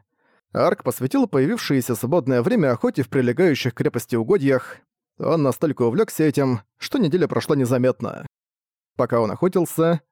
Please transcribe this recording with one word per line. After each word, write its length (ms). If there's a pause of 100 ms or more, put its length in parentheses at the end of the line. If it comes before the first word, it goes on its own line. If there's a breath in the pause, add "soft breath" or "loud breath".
(520)
Арк 300
посвятил 440
появившееся 680
свободное 480
время 300
охоте 300
в 60
прилегающих 680
к 20
крепости 400
угодьях. 640 (400)
Он 240
настолько 400
увлекся 420
этим, 380 (160)
что 200
неделя 300
прошла 280
незаметно. 680 (720)
Пока 240
он 100
охотился, 680 (120)